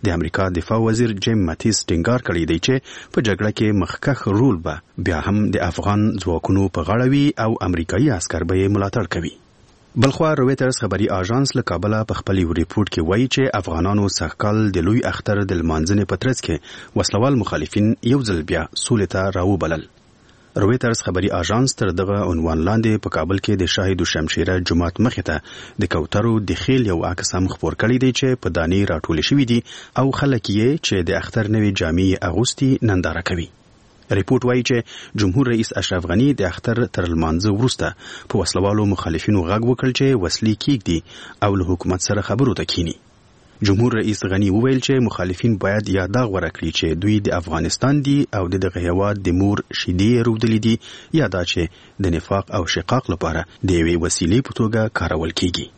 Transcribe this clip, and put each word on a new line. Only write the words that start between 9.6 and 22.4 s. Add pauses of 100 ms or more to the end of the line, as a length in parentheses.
بلخوا
رویټرز
خبري
آژانس
له
کابله
په
خپل
یو
ریپورت
کې
وایي
چې
افغانانو
سږ
کال (140)
د
لوی (100)
اختر
د
لمانځنې
په
ترڅ
کې
وسلوال
مخالفین (220)
یو
ځل
بیا (200)
سولې
ته
راوبلل. (680)
رویټرز
خبري (120)
آژانس
تر
دغه
عنوان